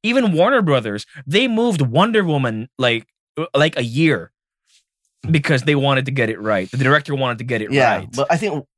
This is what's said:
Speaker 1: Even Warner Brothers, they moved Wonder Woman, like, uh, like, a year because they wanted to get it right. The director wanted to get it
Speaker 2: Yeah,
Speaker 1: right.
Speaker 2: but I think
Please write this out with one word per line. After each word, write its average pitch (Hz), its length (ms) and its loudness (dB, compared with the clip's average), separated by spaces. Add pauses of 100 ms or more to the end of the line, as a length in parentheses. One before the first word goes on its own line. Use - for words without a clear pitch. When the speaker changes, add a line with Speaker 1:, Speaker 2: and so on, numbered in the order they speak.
Speaker 1:
Even 226 300 2
Warner 220 280 4
Brothers, 113 440 0 (200)
they 202 220 2
moved 220 340 0
Wonder 190 440 2
Woman, 131 420 -2 (100)
like, 117 300 0 (300)
uh, 156 80 -4 (100)
like, 151 220 2
a 127 80 -2
year 120 460 0 (1000)
because 143 340 2
they 151 120 2
wanted 135 300 0
to 131 60 -6
get 123 180 0
it 110 100 -6
right. 104 300 -2
The 123 80 -8
director 139 380 0
wanted 127 240 -4
to 113 60 -10
get 120 160 -4
it 107 100 -6
Speaker 2:
Yeah, 127 260 4
Speaker 1:
right. 76 140 -10
Speaker 2:
but 135 180 -2
I 170 80 2
think 143 280 -4 (120)